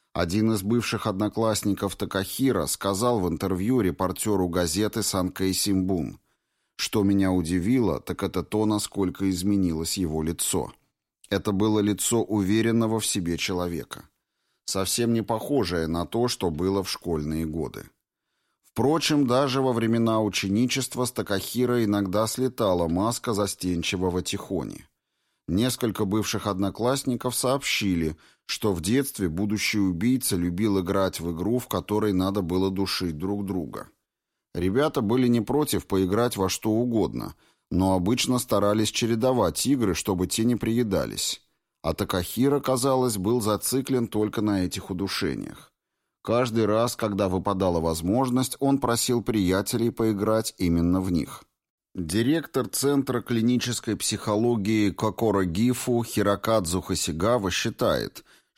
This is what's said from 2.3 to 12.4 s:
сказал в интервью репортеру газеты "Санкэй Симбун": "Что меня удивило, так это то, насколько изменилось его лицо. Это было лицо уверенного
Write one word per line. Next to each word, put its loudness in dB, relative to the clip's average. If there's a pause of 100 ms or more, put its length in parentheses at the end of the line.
сказал 0
в 0
интервью 0
репортеру 0
газеты 0
"Санкэй -2
Симбун": 0 (560)
"Что -2
меня 4
удивило, 0
так -8
это -2
то, 0
насколько -2
изменилось 0
его -2
лицо. -4 (560)
Это 0
было 2
лицо 2
уверенного 2